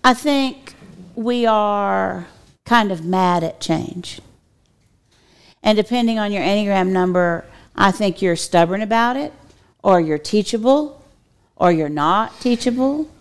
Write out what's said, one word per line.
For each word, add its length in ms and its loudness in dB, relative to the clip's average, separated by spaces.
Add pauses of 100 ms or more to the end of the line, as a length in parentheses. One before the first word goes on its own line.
I 100 4
think 600 -2 (400)
we 320 -2
are 800 0 (380)
kind 260 2
of 120 -6
mad 400 2
at 160 -8
change. 640 -6 (1400)
And 120 2
depending 440 0
on 120 -2
your 120 -4
Enneagram 460 0
number, 560 0 (300)
I 160 2
think 300 -4
you're 140 0
stubborn 480 0
about 340 0
it, 160 -8 (500)
or 160 6
you're 200 0
teachable, 840 0 (520)
or 160 4
you're 180 0
not 500 -2
teachable 680 -2 (120)